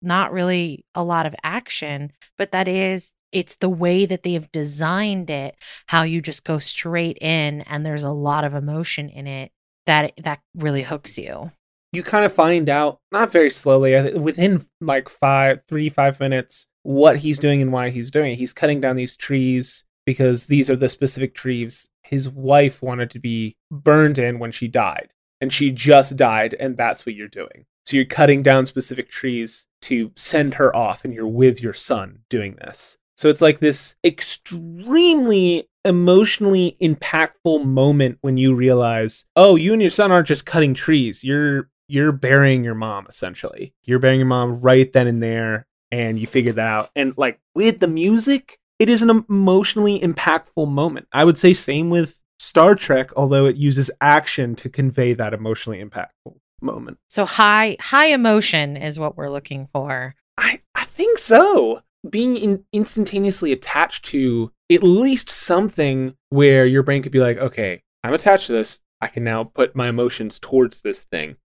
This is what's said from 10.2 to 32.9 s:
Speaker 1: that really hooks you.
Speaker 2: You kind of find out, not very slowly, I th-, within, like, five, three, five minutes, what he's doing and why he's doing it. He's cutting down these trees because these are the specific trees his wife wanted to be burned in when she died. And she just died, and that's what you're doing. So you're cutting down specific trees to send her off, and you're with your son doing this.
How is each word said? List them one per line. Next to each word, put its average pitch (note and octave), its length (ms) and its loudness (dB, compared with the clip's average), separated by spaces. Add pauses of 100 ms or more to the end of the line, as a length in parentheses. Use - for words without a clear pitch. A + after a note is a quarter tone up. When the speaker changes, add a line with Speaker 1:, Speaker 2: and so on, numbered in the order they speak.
Speaker 1:
that D3 160 -6 (160)
really D3 260 -4
hooks - 380 -12
you. - 320 -14 (420)
Speaker 2:
You F3 80 -6
kind G#3 240 0
of G3+ 80 0
find E3 340 2
out, D3 320 -2 (120)
not G#3+ 200 0
very D#3 200 4
slowly, C3+ 440 2
I C3+ 60 4
th-, C#3 140 -4
within, E3+ 500 0 (140)
like, C#3 280 -4
five, C3+ 600 0
three, D3+ 200 -4
five C#3 320 0
minutes, C3+ 460 -4 (160)
what C#3 360 6
he's D3 200 -4
doing C#3+ 240 0
and C3 100 -2
why B2 200 -4
he's B2 180 -10
doing D3 220 -2
it. A#2+ 80 -8
He's B2+ 140 -8
cutting D3 280 -2
down C3 140 -2
these B2 200 -6
trees C3 680 -4 (200)
because C3 440 0
these C#3 200 2
are C3 80 2
the C3 140 0
specific C3+ 460 -6
trees A#2+ 540 -10 (120)
his C3+ 260 -6
wife C#3 540 2
wanted B2 300 -6
to A#2 80 -18
be A2+ 360 -6 (140)
burned D3+ 480 4
in A#2+ 220 -4
when A#2 120 -10
she - 160 -8
died. G#2+ 460 -4 (300)
And C3+ 80 -4
she C#3+ 200 0
just C3+ 460 6
died, A2+ 420 0
and C3 180 -8
that's A#2 260 -4
what A2+ 120 -12
you're G#2 120 -16
doing. - 380 -18 (180)
So - 120 -6
you're C3+ 100 2
cutting C#3 380 2
down C3+ 240 4
specific B2+ 420 -10
trees A#2+ 560 -10 (160)
to A#2 340 -4
send C#3+ 380 -2
her C3+ 220 2
off, A2 280 -2
and B2+ 120 -10
you're A2+ 120 -8
with A#2+ 360 2
your A2 100 -6
son G2+ 460 -8 (100)
doing G#2 320 -6
this. - 380 -18 (180)